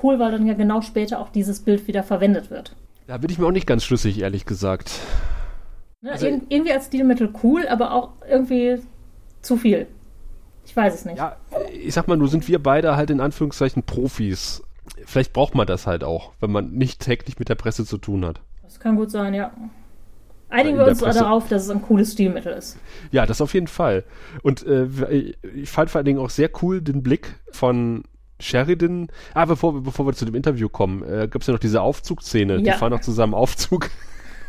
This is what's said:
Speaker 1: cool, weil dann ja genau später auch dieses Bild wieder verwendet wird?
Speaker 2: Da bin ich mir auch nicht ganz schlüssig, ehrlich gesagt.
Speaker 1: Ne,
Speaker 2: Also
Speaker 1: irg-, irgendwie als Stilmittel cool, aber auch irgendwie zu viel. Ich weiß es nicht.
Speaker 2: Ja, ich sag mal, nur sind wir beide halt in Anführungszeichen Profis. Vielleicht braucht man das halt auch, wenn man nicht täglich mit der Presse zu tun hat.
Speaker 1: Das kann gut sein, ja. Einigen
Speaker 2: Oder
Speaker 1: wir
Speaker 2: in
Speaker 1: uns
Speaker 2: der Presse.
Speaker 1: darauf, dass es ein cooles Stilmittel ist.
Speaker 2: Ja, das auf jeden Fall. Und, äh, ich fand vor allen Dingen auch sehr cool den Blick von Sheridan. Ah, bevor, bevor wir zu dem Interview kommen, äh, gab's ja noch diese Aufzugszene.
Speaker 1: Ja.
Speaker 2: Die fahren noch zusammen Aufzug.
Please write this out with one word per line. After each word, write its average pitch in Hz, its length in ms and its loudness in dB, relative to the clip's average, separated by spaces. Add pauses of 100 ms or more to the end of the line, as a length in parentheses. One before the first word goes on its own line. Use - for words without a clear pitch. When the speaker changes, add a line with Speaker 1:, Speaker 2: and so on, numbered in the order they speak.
Speaker 1:
cool, 269 180 4
weil 226 120 2
dann 220 160 2
ja 220 80 2
genau 208 260 2
später 214 380 -4
auch - 100 -10
dieses 202 300 -2
Bild 202 280 2
wieder 196 160 -2
verwendet 196 460 2
wird? - 260 -14 (320)
Speaker 2:
Da 127 100 -10
bin 143 120 -4
ich 175 80 -4
mir 175 80 2
auch 170 60 4
nicht 185 160 0
ganz 120 160 4
schlüssig, 107 380 0
ehrlich 95 240 -4
gesagt. 95 460 -4 (1120)
Speaker 1:
Ne, 247 100 -8
Speaker 2:
Also 269 140 -4
Speaker 1:
irg-, 285 240 0
irgendwie 302 240 2
als 269 140 -2
Stilmittel 254 420 2 (140)
cool, 302 240 4
aber 240 260 0
auch 247 160 0 (180)
irgendwie 247 520 2 (640)
zu 240 160 0
viel. 202 300 4 (760)
Ich - 100 -20
weiß 208 200 4
es - 100 -14
nicht. - 120 -10
Speaker 2:
Ja, 151 180 -6 (440)
ich 147 140 -6
sag 170 140 0
mal, 175 100 4
nur 143 100 4
sind 147 200 0
wir 165 140 2
beide 143 340 4
halt 143 160 0
in 143 100 2
Anführungszeichen 143 600 0
Profis. 117 800 -4 (420)
Vielleicht - 280 0
braucht 135 200 2
man 113 140 4
das 90 180 -2
halt 85 180 -2
auch, 82 360 -6
wenn 104 120 -2
man 101 200 -2
nicht 131 300 -2
täglich - 380 -2
mit - 100 -6
der 113 60 0
Presse 110 300 -4
zu 104 140 -8
tun 98 260 -4
hat. 82 160 -8 (220)
Speaker 1:
Das - 160 -20
kann 220 160 0
gut 214 160 0
sein, 202 220 -4
ja. 202 180 -4 (960)
Einigen 285 260 2
Speaker 2:
Oder 277 100 6
Speaker 1:
wir - 20 10
Speaker 2:
in - 40 8
Speaker 1:
uns 233 80 2
Speaker 2:
der 233 60 0
Presse. 220 140 4
Speaker 1:
darauf, 220 280 4
dass 196 160 2
es 196 60 -6
ein 202 120 -2
cooles 214 300 4
Stilmittel 175 420 0
ist. - 240 -14 (340)
Speaker 2:
Ja, 127 140 6
das 110 140 0
auf 147 140 0
jeden 180 140 2
Fall. 113 360 0 (400)
Und, 135 240 0
äh, 131 180 4 (680)
ich 143 140 -10
fand - 200 2
vor 165 100 0
allen 143 60 -2
Dingen 139 140 2
auch 127 100 -4
sehr 151 200 2 (120)
cool 180 200 0
den 143 220 -2
Blick - 320 -2 (160)
von 120 520 0 (360)
Sheridan. 170 680 0 (260)
Ah, 165 120 4
bevor, 156 360 0
bevor 135 240 -4
wir 135 80 0
zu - 120 -4
dem 110 100 -4
Interview 123 320 0
kommen, 98 360 -2
äh, 107 280 -2
gab's - 160 -4
ja 131 60 2
noch 113 60 0
diese 107 220 2
Aufzugszene. 107 720 0
Speaker 1:
Ja. 98 40 2
Speaker 2:
Die 101 140 4
fahren 113 180 2
noch 120 80 0
zusammen 110 340 2
Aufzug. - 560 0 (600)